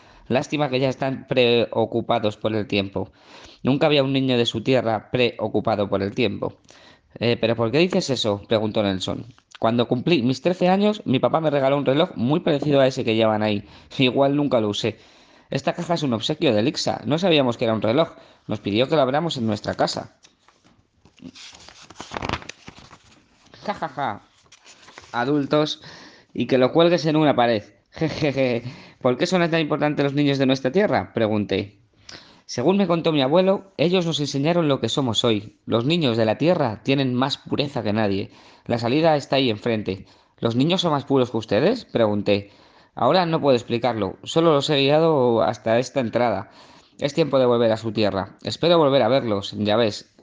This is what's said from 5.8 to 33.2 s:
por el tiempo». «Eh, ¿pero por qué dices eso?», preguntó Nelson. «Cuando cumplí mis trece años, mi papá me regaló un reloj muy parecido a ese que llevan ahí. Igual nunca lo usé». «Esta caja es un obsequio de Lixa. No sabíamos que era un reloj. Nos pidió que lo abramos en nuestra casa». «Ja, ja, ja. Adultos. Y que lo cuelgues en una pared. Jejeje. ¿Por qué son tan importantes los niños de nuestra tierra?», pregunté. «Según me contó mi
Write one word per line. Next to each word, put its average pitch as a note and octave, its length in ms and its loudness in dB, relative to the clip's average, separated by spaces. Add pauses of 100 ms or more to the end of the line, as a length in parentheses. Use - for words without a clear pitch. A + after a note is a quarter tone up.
por G2 120 -2
el G2+ 120 -2
tiempo». G2+ 400 -4 (680)
«Eh, A#2 200 0
¿pero A2+ 160 0
por A2+ 160 -2
qué B2 60 0
dices F3+ 320 0
eso?», G#2+ 380 -2
preguntó G#2+ 360 0
Nelson. G2 420 -4 (340)
«Cuando A#2 280 0
cumplí C3 340 0
mis B2+ 200 -2
trece F3+ 260 0
años, G3+ 380 0
mi B2+ 140 0
papá - 200 2
me D#3 100 0
regaló C#3 280 2
un C#3 80 -4
reloj D3 300 2
muy C#3 260 0
parecido C#3+ 400 0
a C3 60 6
ese C3 180 -4
que A2+ 100 0
llevan A2 280 2
ahí. G#2 200 0 (340)
Igual C3+ 380 2
nunca C#3 240 0
lo G#2+ 80 0
usé». G#2 300 -4 (520)
«Esta E3 240 -4
caja F3 200 -6
es D3+ 100 -2
un C3 100 -2
obsequio C#3+ 400 0
de G#2+ 100 2
Lixa. C3 420 -2
No C#3 140 -2
sabíamos D3 380 2
que B2+ 80 -4
era A2+ 80 0
un G#2+ 80 -2
reloj. B2 320 0 (340)
Nos A2 120 -6
pidió A2 300 0
que D#3+ 60 0
lo D3+ 60 4
abramos C#3+ 360 -2
en A#2 80 -4
nuestra G#2 300 -4
casa». - 420 -4 (3500)
«Ja, G3+ 120 -6
ja, D#3+ 140 -8
ja. C3 320 -6 (880)
Adultos. C#3+ 720 0 (520)
Y A#2+ 140 -4
que C3 100 4
lo B2+ 160 4
cuelgues E3+ 320 4
en D#3 100 2
una D3+ 200 4
pared. A#2+ 280 2 (280)
Jejeje. C3 720 -2 (380)
¿Por B2 160 2
qué F3 100 -2
son F3 240 2
tan E3 100 2
importantes D3 420 0
los C#3 100 -2
niños C#3 260 2
de C3+ 80 2
nuestra C3 240 0
tierra?», C#3 420 0
pregunté. G#2 640 -2 (680)
«Según D#3 320 0
me G3 100 2
contó E3 240 0
mi D3+ 100 2